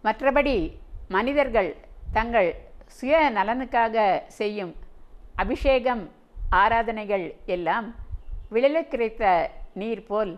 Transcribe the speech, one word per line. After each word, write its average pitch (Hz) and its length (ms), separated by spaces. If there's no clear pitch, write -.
மற்றபடி 214 540
மனிதர்கள் 220 600
தங்கள் 220 400
சுய 285 300
நலனுக்காக 226 680
செய்யும் 208 440
அபிஷேகம், 247 720
ஆராதனைகள் 208 760
எல்லாம் 180 400
விழலுக்கிறைத்த 240 760
நீர் 220 320
போல் 202 320